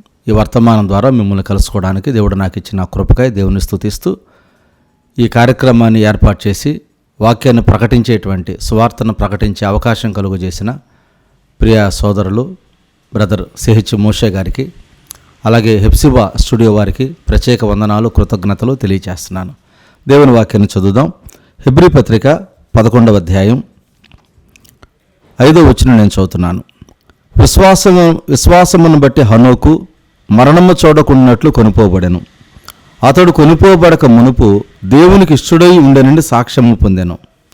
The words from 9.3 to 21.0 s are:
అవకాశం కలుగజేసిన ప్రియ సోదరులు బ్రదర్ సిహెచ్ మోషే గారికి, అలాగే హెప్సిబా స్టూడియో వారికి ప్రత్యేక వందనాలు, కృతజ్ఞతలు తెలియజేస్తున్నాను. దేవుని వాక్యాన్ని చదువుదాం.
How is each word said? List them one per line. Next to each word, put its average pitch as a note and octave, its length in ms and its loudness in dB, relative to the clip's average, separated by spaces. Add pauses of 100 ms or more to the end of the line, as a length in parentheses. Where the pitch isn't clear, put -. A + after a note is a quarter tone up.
అవకాశం A2 440 -4
కలుగజేసిన G2 680 -8 (840)
ప్రియ G#2+ 280 2
సోదరులు G2+ 680 -6 (580)
బ్రదర్ G2 300 -4 (140)
సిహెచ్ A2 380 -2
మోషే G#2+ 320 -2
గారికి, F#2+ 460 -8 (720)
అలాగే A2+ 320 0
హెప్సిబా G#2+ 580 0
స్టూడియో A2+ 380 0
వారికి G#2+ 420 -4 (140)
ప్రత్యేక A#2 360 -2
వందనాలు, G#2 440 -2
కృతజ్ఞతలు G2+ 680 -4
తెలియజేస్తున్నాను. F#2 880 -8 (440)
దేవుని C#3 240 4
వాక్యాన్ని G#2 480 0
చదువుదాం. G2+ 280 0 (520)